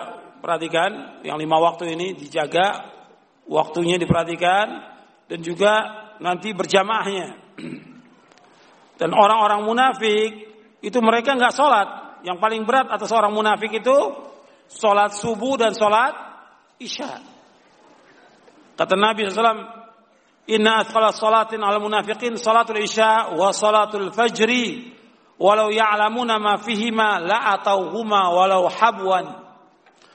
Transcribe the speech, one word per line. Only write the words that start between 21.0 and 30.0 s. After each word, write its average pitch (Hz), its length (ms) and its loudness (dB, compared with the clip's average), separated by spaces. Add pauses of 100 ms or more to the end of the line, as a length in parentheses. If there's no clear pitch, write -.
sholatin 220 480 0
al 208 160 0
munafiqin 214 560 -4
sholatul 220 480 2
isya 220 560 2
wa 190 160 2
sholatul 208 560 0
fajri. 226 880 -2 (400)
Walau 214 320 4
ya'lamuna 220 640 0
ma 208 240 0
fihima 220 640 -2
la 208 320 0
atauhuma 196 800 0
walau 185 320 4
habwan." 190 800 0 (680)